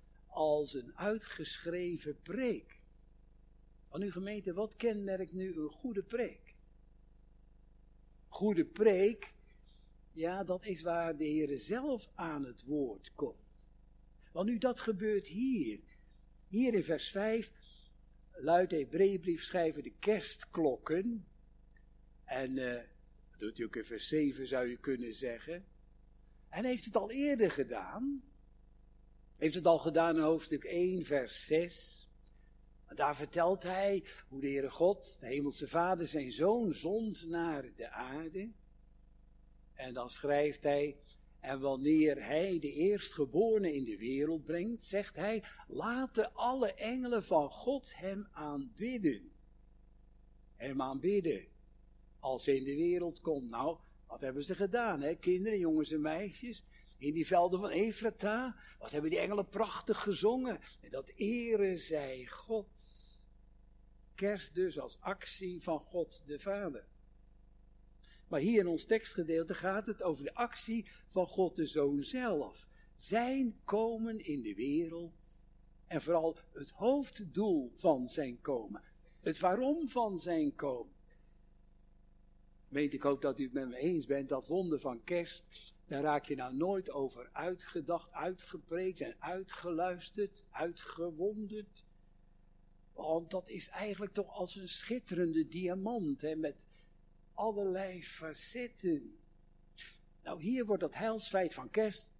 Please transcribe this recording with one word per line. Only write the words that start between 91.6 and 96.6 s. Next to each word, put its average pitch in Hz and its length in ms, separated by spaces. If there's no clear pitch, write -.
Want 165 380
dat 185 180
is - 200
eigenlijk 202 440
toch 196 180
als - 260
een 185 120
schitterende 170 800
diamant, 185 720
hè, 156 160
met 151 300